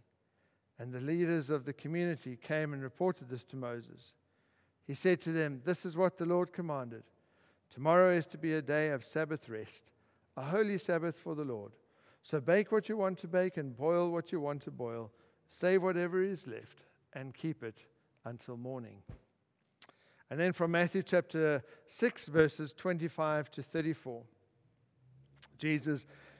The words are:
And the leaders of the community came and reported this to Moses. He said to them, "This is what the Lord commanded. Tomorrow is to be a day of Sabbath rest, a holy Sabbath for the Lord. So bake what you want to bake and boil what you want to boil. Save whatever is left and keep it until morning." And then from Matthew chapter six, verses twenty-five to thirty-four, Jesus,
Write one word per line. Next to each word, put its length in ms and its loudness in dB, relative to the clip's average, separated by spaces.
And 160 -10
the 60 -6
leaders 500 2
of 160 0
the 80 -6
community 640 -4
came 340 -2
and 100 -6
reported 460 -2
this 160 -8
to 120 -14
Moses. 580 -10
He 80 -6
said 260 2
to 100 -4
them, 320 0
"This 220 -2
is 100 -8
what 220 2
the 80 -4
Lord 300 2
commanded. 500 -6
Tomorrow 420 8
is 140 4
to 100 -16
be 160 -2
a 80 2
day 300 2
of 120 -2
Sabbath 460 -4
rest, 440 -12
a 60 -8
holy 340 2
Sabbath 400 -2
for 180 -8
the 100 -4
Lord. 280 -6
So 160 -2
bake 320 4
what 160 2
you 120 -2
want 220 2
to 60 -12
bake 300 0
and 180 -6
boil 380 2
what 180 -2
you 100 -2
want 220 -2
to 80 -10
boil. 400 -8
Save 340 4
whatever 400 2
is 240 -2
left 360 -14
and 180 -10
keep 300 -6
it 240 -12
until 320 -10
morning." 440 -10
And 100 -6
then 140 2
from 200 0
Matthew 300 2
chapter 600 2
six, 400 -2
verses 480 4
twenty-five 800 -2
to 100 -10
thirty-four, 640 -4
Jesus, 500 0